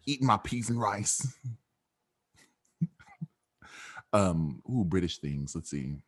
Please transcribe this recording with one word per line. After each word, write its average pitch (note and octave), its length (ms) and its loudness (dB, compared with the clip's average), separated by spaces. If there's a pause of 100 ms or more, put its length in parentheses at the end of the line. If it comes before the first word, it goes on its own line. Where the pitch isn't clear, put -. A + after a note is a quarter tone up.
Eating C3+ 220 0
my A2 100 8
peas A#2 320 -2
and A#2+ 100 2
rice. G#2 480 0 (160)
<laughs> C3 40 -8 (2750)
Um, E2+ 560 2
ooh, A#2+ 140 2
British F2 360 2
things. C#2+ 360 -4
Let's E2 140 -8
see. C#2+ 260 -6 (120)